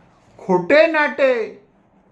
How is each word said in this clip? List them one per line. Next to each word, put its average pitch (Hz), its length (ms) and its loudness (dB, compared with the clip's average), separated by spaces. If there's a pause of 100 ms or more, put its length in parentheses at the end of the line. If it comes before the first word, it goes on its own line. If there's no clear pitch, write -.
(380)
खोटे 190 480 2
नाटे 269 800 -4 (460)